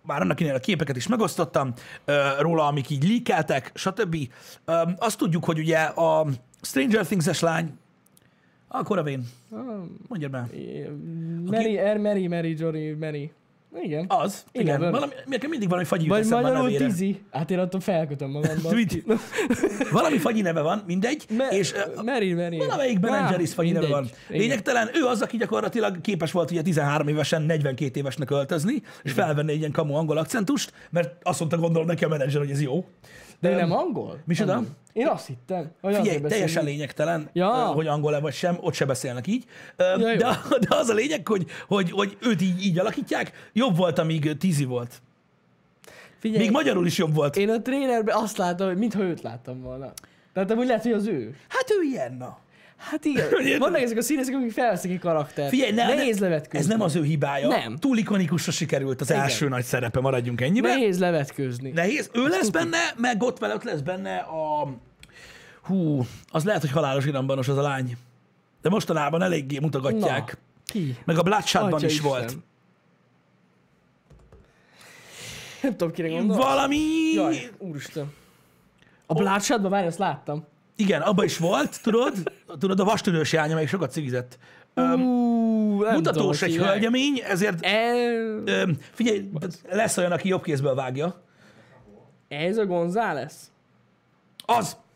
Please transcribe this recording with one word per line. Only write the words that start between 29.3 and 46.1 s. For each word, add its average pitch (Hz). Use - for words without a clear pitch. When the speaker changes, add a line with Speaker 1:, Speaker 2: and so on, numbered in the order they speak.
Speaker 1:
egy 151
ilyen 151
kamu 151
angol 151
akcentust, 254
mert 170
azt -
mondta, 170
gondolom 165
neki 170
a 165
menedzser, 147
hogy 143
ez 139
jó. 147
Speaker 2:
De 175
ő -
Speaker 1:
Öm, 190
Speaker 2:
nem 170
angol? 247
Speaker 1:
micsoda? 180
Speaker 2:
Nem. 226
Én 240
azt 233
hittem, 160
hogy 185
Speaker 1:
Figyelj, 208
Speaker 2:
azért 151
beszél 147
Speaker 1:
teljesen 170
Speaker 2:
így. 147
Speaker 1:
lényegtelen, 151
Speaker 2:
Ja. 214
Speaker 1:
ö, 151
hogy 156
angol-e 147
vagy 143
sem, 175
ott 165
se 156
beszélnek 127
így. 233
Öm, 185
Speaker 2:
Ja, 226
jó. 226
Speaker 1:
de, 226
<laughs> 247
de 262
az 294
a 226
lényeg, 247
hogy, 196
hogy, 190
hogy 202
őt 226
így, 185
így 175
alakítják, 240
jobb 233
volt, 175
amíg 156
Tizi 147
volt. 120